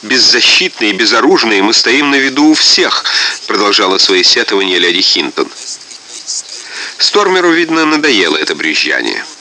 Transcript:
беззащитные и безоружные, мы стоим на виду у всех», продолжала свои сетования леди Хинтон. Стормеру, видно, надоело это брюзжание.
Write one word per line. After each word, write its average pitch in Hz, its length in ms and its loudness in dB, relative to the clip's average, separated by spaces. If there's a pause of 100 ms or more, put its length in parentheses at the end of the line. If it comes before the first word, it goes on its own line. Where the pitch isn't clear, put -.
беззащитные 120 880 0
и - 20 -2
безоружные, 113 680 2
мы 110 100 2
стоим 139 380 2
на 139 40 2
виду 135 300 2
у 156 80 6
всех», - 500 0 (440)
продолжала 101 500 0
свои 92 260 2
сетования 98 540 0
леди 87 240 0
Хинтон. - 480 -2 (1500)
Стормеру, 185 540 2
видно, 160 340 2
надоело 131 520 2
это 78 180 -2
брюзжание. 71 680 -2 (160)